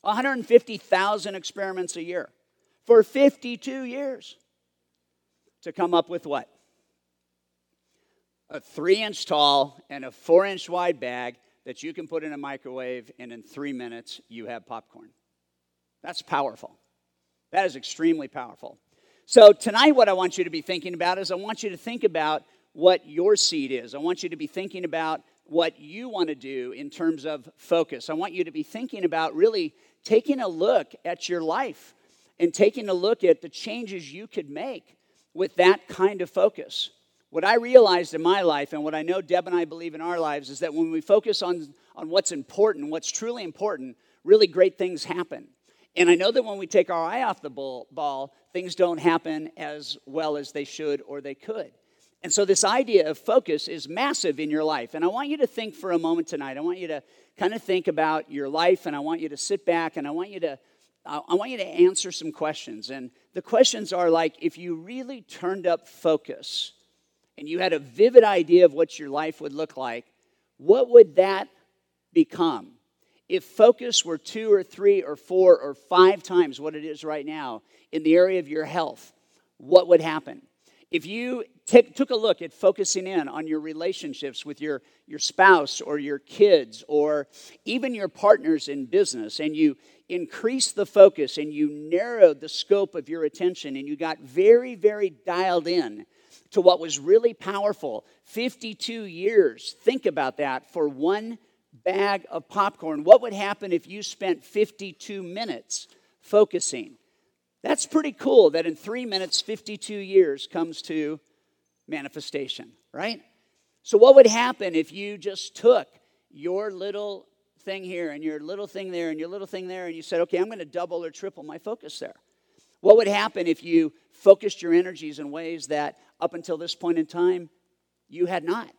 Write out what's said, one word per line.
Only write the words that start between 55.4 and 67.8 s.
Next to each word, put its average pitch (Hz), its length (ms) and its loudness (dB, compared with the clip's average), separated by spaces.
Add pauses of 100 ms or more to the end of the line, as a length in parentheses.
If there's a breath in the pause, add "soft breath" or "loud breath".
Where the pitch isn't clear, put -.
think 220 280 -10
for 196 160 -8
a 170 80 0
moment 165 280 -2
tonight. 139 300 -10
I 147 40 -10
want 175 160 -6
you 180 100 -12
to 151 160 -10 (340 soft breath)
kind 202 160 -4
of 226 100 -12
think 185 240 -2
about 156 440 -2
your 139 160 -8
life, 170 380 0
and 147 100 -8
I 143 40 -6
want 156 220 -6
you 156 80 -8
to 143 80 -14
sit - 280 -6
back, 165 320 -2
and 143 100 -8
I 147 40 -8
want 180 180 -8
you 196 120 -16
to, 143 180 -12 (440)
I, 147 160 -10 (100)
I 165 40 0
want 208 160 -2
you 254 80 -10
to 190 80 -6
answer 180 460 2
some 160 200 -10
questions. 127 600 -10
And 127 180 -12 (240)
the 180 80 -8
questions 226 500 -2
are 175 200 -2
like, 165 280 -2
if 160 180 -8
you 170 180 -12
really 240 460 -16
turned 185 440 -10
up 170 220 -2
focus - 840 -4 (640)
and 147 120 -14
you 170 100 -4
had 185 140 0
a 151 60 -2
vivid 202 440 6